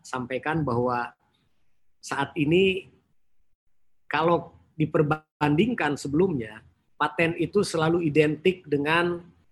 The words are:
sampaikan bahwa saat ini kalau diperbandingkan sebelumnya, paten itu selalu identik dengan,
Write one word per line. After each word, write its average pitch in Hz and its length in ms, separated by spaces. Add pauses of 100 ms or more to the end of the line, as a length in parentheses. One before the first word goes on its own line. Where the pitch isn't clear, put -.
sampaikan 131 600
bahwa 120 480 (880)
saat 139 340
ini 185 540 (1120)
kalau 165 480 (240)
diperbandingkan 151 1200
sebelumnya, 139 640 (340)
paten 165 460
itu 180 240
selalu 165 420
identik 151 600
dengan, 165 500 (340)